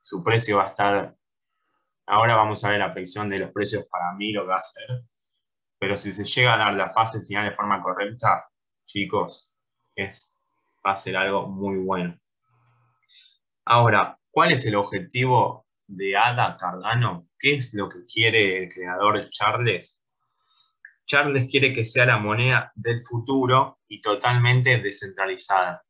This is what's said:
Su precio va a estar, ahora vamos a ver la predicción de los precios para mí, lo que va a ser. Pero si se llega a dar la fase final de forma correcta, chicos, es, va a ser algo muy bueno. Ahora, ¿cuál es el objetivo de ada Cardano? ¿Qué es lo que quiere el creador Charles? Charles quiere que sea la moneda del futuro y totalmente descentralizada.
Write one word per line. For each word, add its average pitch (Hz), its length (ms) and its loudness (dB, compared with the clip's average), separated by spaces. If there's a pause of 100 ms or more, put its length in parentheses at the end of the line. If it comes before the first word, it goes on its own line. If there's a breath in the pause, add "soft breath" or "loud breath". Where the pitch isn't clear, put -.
Su 90 240 -10
precio 113 320 2
va 98 80 4
a 95 60 -4
estar, 101 440 0 (920)
ahora 113 280 4
vamos 107 300 2
a 101 60 0
ver 104 100 2
la 90 120 -2
predicción 98 380 -8
de 98 80 -4
los 90 140 -6
precios 104 340 -4
para 87 280 -6
mí, 104 180 -6
lo 101 100 -4
que 90 60 -8
va 92 80 -2
a 92 60 -4
ser. - 420 -10 (720)
Pero 98 180 -4
si 101 140 -8
se 98 140 -8
llega 123 300 2
a 110 40 2
dar 104 160 2
la 95 160 -2
fase 113 340 -2
final 101 240 -4
de 92 60 -6
forma 104 260 -2
correcta, 101 680 -2 (360)
chicos, 98 680 -6 (400)
es, - 420 -10 (480)
va 98 80 0
a 95 40 -2
ser 95 200 -6
algo 98 300 -2
muy 98 300 -6
bueno. 92 420 -4 (1500 loud breath)
Ahora, 113 540 4 (140)
¿cuál 165 200 4
es 123 140 0
el 107 80 0
objetivo 104 920 0 (200)
de 98 300 -4
ada 113 400 2
Cardano? 92 720 -2 (100)
¿Qué 143 160 2
es 123 180 -6
lo 101 160 -4
que - 240 -16
quiere 107 520 2
el 90 80 -16
creador 92 580 -2
Charles? 107 680 -2 (1080 loud breath)
Charles 143 440 2
quiere 131 220 2
que 117 120 -2
sea 123 220 2
la 117 120 4
moneda 113 580 0
del 117 260 -2
futuro 131 840 0
y 104 120 -16
totalmente 123 800 2
descentralizada. 95 1120 -2